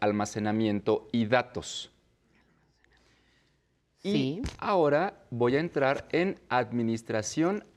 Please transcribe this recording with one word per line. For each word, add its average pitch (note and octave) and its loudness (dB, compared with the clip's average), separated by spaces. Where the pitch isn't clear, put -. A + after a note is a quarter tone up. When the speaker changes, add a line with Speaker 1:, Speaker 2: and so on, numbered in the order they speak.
Speaker 1:
almacenamiento G#2+ 0
y A#2 0
datos. - -2
Y G3 -2
Speaker 2:
Sí. D3 0
Speaker 1:
ahora E3 2
voy B2 2
a D3 2
entrar C#3+ 0
en F3 0
administración A#2 -2